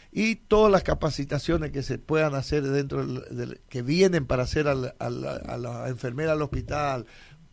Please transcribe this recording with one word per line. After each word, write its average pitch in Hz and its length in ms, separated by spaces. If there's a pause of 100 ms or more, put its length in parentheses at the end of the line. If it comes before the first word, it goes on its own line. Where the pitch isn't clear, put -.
(140)
Y 220 220
todas 214 360
las 190 120
capacitaciones 147 880
que 139 100
se 123 160
puedan 156 380
hacer 147 280
dentro 139 420
del, 127 300
del, 123 320
que 127 140
vienen 165 460
para 127 160
hacer 147 240
al, 131 320
al, 123 260
a 127 320
la 120 320
enfermera 131 440
al 151 100
hospital 135 640 (460)